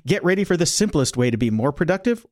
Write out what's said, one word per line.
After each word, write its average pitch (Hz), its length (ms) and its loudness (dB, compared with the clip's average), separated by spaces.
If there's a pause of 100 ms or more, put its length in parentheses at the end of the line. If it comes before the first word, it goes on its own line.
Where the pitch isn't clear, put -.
Get 190 160 -2
ready 190 220 2
for 180 120 0
the 165 100 2
simplest 160 500 0
way 123 140 2
to 113 80 0
be 117 100 0
more 110 240 0
productive, 185 600 -2